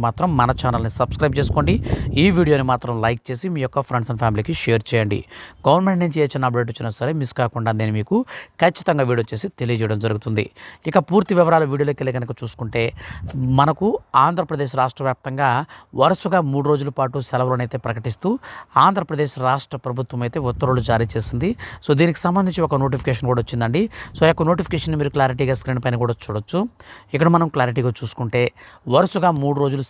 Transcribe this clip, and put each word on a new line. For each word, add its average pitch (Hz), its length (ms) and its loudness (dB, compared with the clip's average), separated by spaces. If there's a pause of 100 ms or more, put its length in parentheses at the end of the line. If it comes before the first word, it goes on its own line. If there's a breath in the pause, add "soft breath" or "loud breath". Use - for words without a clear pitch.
మాత్రం 165 200 -2 (140)
మన 120 80 4 (140)
ఛానల్ని 117 360 -2
సబ్స్క్రైబ్ 135 420 0
చేసుకోండి. 147 360 2 (460 loud breath)
ఈ 190 40 8 (120)
వీడియోని 147 340 4
మాత్రం 123 220 -4 (120)
లైక్ 120 220 -2
చేసి 127 160 -6 (120)
మీ 139 100 -4
యొక్క 135 240 -4
friends 120 220 -2
and 113 120 -6
ఫ్యామిలీకి 110 380 0
షేర్ 113 280 2
చేయండి. 107 300 0 (480 loud breath)
గవర్నమెంట్ 180 360 4
నుంచి 160 200 -2
ఏ 135 100 0
చిన్న 131 160 0
అప్‌డేట్ 120 220 0
వచ్చినా 113 280 -6
సరే 139 200 0
మిస్ 127 180 -4
కాకుండా 120 180 -2 (220)
నేను 110 160 0
మీకు 107 220 0 (440 loud breath)
ఖచ్చితంగా 165 460 2
వీడియో 120 240 2
చేసి 113 160 -6 (120)
తెలియజేయడం 113 440 0
జరుగుతుంది. 110 400 -2 (460 loud breath)
ఇక 175 80 4 (100)
పూర్తి 196 320 2
వివరాలు 160 320 4
వీడియోలోకి 143 300 0
వెళ్ళి 131 160 -2
కనుక 123 140 -6 (100)
చూసుకుంటే, 117 420 -4 (760 loud breath)
మనకు 160 280 2 (380)
ఆంధ్రప్రదేశ్ 156 560 -2
రాష్ట్ర 127 260 -2
వ్యాప్తంగా 135 420 -2 (520 loud breath)
వరుసగా 175 380 2 (120)
మూడు 139 200 0
రోజుల 139 280 0
పాటు 135 300 -2
సెలవులను 127 360 0
అయితే 123 200 -6
ప్రకటిస్తూ 117 440 -4 (560 loud breath)
ఆంధ్రప్రదేశ్ 160 480 0 (140)
రాష్ట్ర 135 380 -2
ప్రభుత్వం 123 400 -6
అయితే 131 240 -4
ఉత్తర్వులు 123 400 0
జారీ 113 260 2
చేసింది. 120 340 -2 (360 loud breath)
So, 151 60 2 (100)
దీనికి 170 240 2
సంబంధించి 180 420 0
ఒక 139 160 0
నోటిఫికేషన్ 131 480 -2
కూడా 120 140 0
వచ్చిందండి. 120 360 0 (360 loud breath)
So, - 100 -2
ఆ - 40 4
యొక్క 160 200 0
నోటిఫికేషన్ 160 500 -2
మీరు 139 160 -2
క్లారిటీగా 131 440 0
స్క్రీన్ 127 260 -4
పైన 120 160 0
కూడా 120 120 0 (120)
చూడొచ్చు. 107 340 -4 (540 loud breath)
ఇక్కడ 156 200 4
మనం 165 220 2
క్లారిటీగా 123 440 2
చూసుకుంటే, 123 420 -2 (520 loud breath)
వరుసగా 180 360 4 (120)
మూడు 139 220 0
రోజులు 135 240 -2